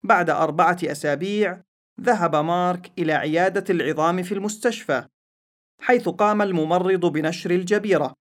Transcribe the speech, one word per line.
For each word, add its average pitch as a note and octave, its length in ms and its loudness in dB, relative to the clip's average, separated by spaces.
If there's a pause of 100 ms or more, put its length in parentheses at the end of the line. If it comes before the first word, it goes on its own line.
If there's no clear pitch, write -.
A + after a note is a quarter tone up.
بعد F3+ 280 2
أربعة D#3+ 540 2
أسابيع F3 760 -2 (380)
ذهب F3 360 2
مارك F3+ 640 0
إلى D#3+ 140 0
عيادة F3+ 520 0 (100)
العظام D#3+ 480 0
في F#3 120 -6
المستشفى، G3 680 -4 (760)
حيث A#3+ 280 2
قام G#3 340 2
الممرض F3+ 640 2
بنشر D#3+ 440 -2
الجبيرة F#3 640 0 (100)